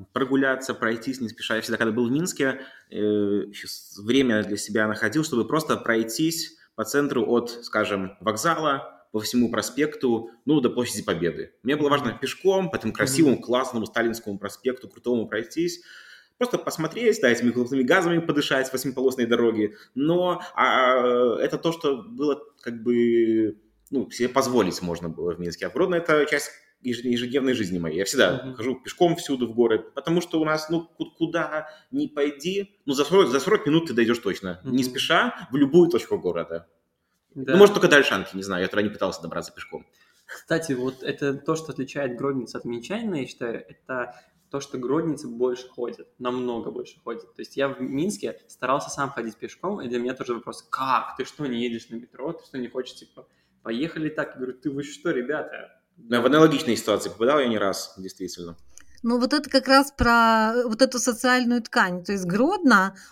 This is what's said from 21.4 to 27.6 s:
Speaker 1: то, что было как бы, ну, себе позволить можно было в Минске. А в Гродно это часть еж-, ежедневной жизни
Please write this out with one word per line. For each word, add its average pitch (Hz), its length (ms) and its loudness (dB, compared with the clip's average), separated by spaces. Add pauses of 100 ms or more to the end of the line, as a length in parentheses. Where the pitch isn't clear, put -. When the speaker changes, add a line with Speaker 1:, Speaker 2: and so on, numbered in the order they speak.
Speaker 1:
то, 165 120 0
что 143 300 0
было 135 400 -2 (200)
как 117 200 -8
бы, 113 800 2 (320)
ну, 131 180 -2
себе 120 180 -2
позволить 123 540 2
можно 85 260 -6
было 82 280 -6
в 85 40 -14
Минске. 87 280 -6
А - 20 -4
в - 40 -20
Гродно 180 200 0
это 156 320 2
часть 147 240 -2 (320)
еж-, 120 220 -4
ежедневной 123 500 0
жизни 92 240 -2